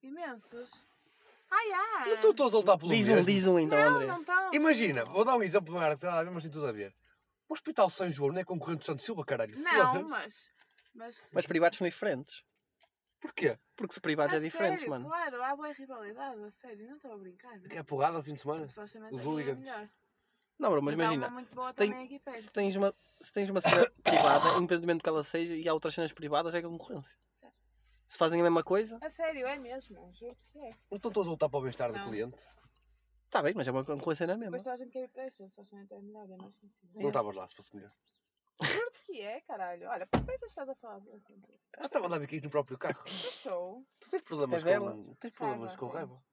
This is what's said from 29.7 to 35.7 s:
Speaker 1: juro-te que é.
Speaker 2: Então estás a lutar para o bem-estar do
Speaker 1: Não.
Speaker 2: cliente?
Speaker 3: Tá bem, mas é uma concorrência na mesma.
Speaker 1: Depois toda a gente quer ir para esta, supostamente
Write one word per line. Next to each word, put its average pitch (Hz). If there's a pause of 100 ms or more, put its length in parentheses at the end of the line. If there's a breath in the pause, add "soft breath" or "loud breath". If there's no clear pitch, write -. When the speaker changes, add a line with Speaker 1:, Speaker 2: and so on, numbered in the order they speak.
Speaker 1:
juro-te 240
que -
é. 269 (220)
Speaker 2:
Então 202
estás 196
a -
lutar 156
para 135
o -
bem-estar 123
do 110
Speaker 1:
Não. 98
Speaker 2:
cliente? 113 (880)
Speaker 3:
Tá -
bem, 156
mas 139
é 131
uma 131
concorrência 151
na 180
mesma. 233
Speaker 1:
Depois 208
toda 254
a 247
gente 247
quer 254
ir 254
para 254
esta, 254
supostamente 202